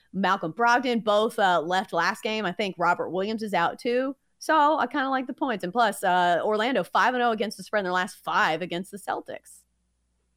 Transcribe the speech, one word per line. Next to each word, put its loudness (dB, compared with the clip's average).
Malcolm -2
Brogdon, 2
both, 2
uh, 4
left -2
last 0
game. -4
I -2
think -4
Robert 0
Williams -4
is -6
out 0
too. -2
So 2
I 0
kinda -4
like -2
the -10
points. -4
And -6
plus, 0
uh, 4
Orlando 0
five 2
and 0
oh 2
against -4
the -16
spread -2
in -4
their -2
last -2
five 0
against -8
the -14
Celtics. -10